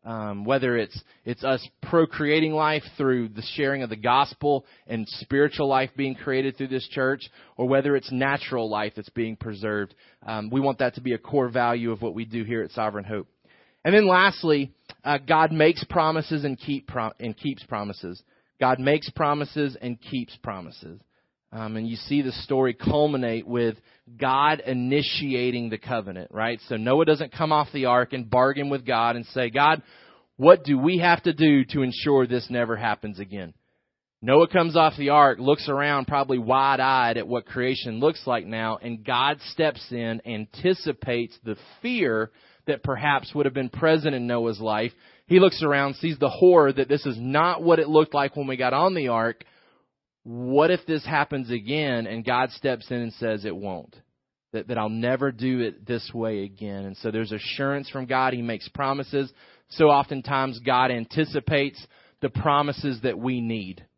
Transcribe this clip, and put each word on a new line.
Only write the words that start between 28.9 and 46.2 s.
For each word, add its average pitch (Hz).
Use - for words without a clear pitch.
and 117
say, 127
"God, 147
what 165
do 143
we 175
have 170
to 165
do 143
to 143
ensure 131
this 120
never 120
happens 104
again?" 95
Noah 147
comes 165
off 160
the 139
ark, 139
looks 143
around 143
probably 139
wide-eyed 131
at 98
what 117
creation 123
looks 156
like 117
now, 113
and 113
God 135
steps 156
in, 113
anticipates 120
the 107
fear 135
that 143
perhaps 139
would 147
have 135
been 135
present 156
in 120
Noah's 117
life. 110
He 180
looks 185
around, 139
sees 160
the 139